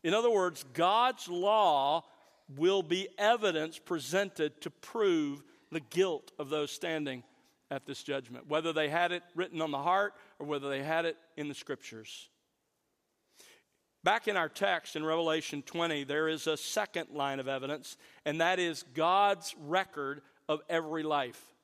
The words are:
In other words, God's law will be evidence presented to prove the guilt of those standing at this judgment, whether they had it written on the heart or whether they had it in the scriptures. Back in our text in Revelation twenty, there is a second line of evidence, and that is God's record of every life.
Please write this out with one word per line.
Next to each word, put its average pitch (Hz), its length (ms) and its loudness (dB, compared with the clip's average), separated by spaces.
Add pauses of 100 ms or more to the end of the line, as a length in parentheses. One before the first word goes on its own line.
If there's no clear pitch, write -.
In 170 100 2
other 233 160 4
words, 180 440 2
God's 208 560 2
law 175 760 4 (440)
will 175 340 2
be 185 240 -2 (100)
evidence 202 640 2
presented 165 800 -2
to 170 100 -10
prove 160 720 0 (300)
the 160 80 -4
guilt 160 580 0
of 143 120 -6
those 147 200 -2
standing 151 540 -4 (480)
at 139 160 -8
this - 160 -10
judgment, 123 420 -8
whether 160 260 0
they 156 160 0
had 170 240 2
it 175 120 -6 (100)
written 165 260 -4
on 160 120 -2
the 139 100 -4
heart 196 320 2 (240)
or 147 80 -10
whether 143 240 -4
they 139 140 -4
had 160 200 0
it 165 140 -2 (180)
in 147 120 -6
the 139 80 -6
scriptures. - 760 -12 (1700)
Back 214 240 2
in 202 100 0
our 160 100 2
text 185 480 -2
in 156 80 -4
Revelation 156 600 -2
twenty, 165 400 -2
there 151 240 -2
is 160 180 -4
a 151 120 0
second - 520 -4
line 139 300 -4
of 127 80 -6
evidence, 135 500 -6 (260)
and 151 160 -2
that 180 200 2
is 170 240 -2 (100)
God's 180 640 2
record 147 640 -4 (260)
of 151 220 0
every 160 320 -2
life. 143 640 -2